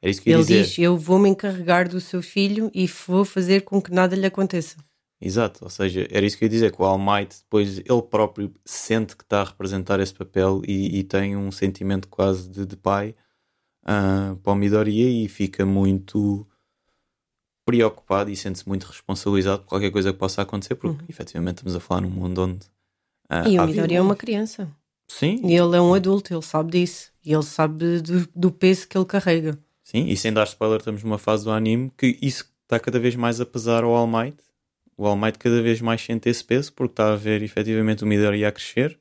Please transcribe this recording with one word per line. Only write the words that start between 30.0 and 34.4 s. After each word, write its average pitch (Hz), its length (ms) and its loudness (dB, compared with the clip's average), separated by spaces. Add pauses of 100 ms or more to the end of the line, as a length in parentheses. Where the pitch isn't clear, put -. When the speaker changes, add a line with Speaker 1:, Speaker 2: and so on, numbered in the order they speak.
Speaker 1:
e - 80 0
sem 110 160 -2
dar 107 120 4
spoiler, 110 340 0
estamos 107 240 -6
numa 107 160 -4
fase 107 260 0
do 110 60 -4
anime 110 460 0
que 123 260 0
isso 135 220 -4 (180)
está - 180 -2
cada 123 180 -2
vez 120 160 2
mais 117 260 -2
a 123 60 -2
pesar 117 380 0
ao 117 100 4
All 117 120 4
Might. 117 300 -2 (600)